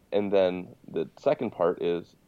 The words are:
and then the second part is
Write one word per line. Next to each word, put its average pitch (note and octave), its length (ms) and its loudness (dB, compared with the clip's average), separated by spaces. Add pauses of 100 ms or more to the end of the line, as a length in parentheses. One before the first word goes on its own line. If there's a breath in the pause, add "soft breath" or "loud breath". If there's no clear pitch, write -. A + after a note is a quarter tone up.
(120)
and G2+ 200 0
then F2+ 420 2 (140)
the - 200 -4 (100)
second C3+ 320 0
part - 320 0
is F2 340 -4 (120)